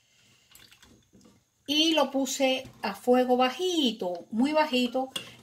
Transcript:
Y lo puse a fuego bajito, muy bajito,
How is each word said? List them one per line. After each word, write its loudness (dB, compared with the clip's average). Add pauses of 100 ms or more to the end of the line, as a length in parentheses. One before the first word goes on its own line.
(1700)
Y 2
lo 2
puse -2 (120)
a -6
fuego 2
bajito, -2
muy 0
bajito, 0 (320)